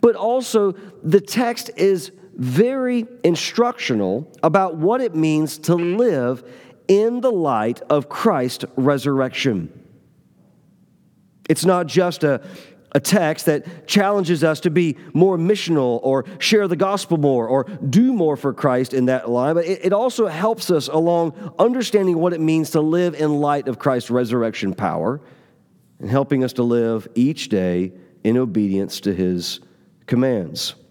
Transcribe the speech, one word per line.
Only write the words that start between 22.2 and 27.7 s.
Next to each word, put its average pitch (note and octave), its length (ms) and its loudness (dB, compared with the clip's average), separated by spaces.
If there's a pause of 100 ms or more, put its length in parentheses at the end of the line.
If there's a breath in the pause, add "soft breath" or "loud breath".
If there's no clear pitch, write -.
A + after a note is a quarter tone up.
it D#3+ 80 -4
means D#3+ 300 2
to D#3+ 100 2
live E3 340 0
in D3+ 240 0
light C#3+ 300 0
of A#2 100 -6
Christ's B2+ 300 0
resurrection A#2 640 -2
power F#2+ 480 -4 (800 soft breath)
and G2+ 100 -8
helping C3+ 340 0
us B2+ 100 -2
to B2 100 -2
live A#2 520 0
each C3 320 0
day F#2 460 -2 (320 loud breath)